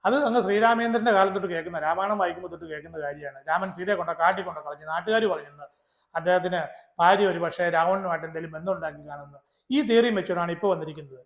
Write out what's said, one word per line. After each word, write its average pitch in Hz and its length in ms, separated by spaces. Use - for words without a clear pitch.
അത് 269 200
അങ്ങ് 240 160
ശ്രീരാമേന്ദ്രന്റെ 226 720
കാലം 196 200
തൊട്ട് 196 140
കേൾക്കുന്ന, 170 320
രാമായണം 185 400
വായിക്കുമ്പോൾ 175 300
തൊട്ട് 165 160
കേൾക്കുന്ന 160 340
കാര്യമാണ്. 143 500
രാമൻ 185 240
സീതയെ 185 220
കൊണ്ട 170 160
കാട്ടിക്കൊണ്ട 175 480
കളഞ്ഞ് 147 280
നാട്ടുകാർ 208 400
പറയുന്നത് 147 420
അദ്ദേഹത്തിന് 180 460
ഭാര്യ 196 280
ഒരു 170 120
പക്ഷേ 170 320
രാവണനുമായിട്ട് 170 560
എന്തെങ്കിലും 160 260
ബന്ധമുണ്ടാക്കി 156 560
കാണുന്നു. 143 300
ഈ 277 100
തിയറിയും 233 340
വെച്ചുകൊണ്ടാണ് 175 380
ഇപ്പോൾ 196 220
വന്നിരിക്കുന്നത്. 151 520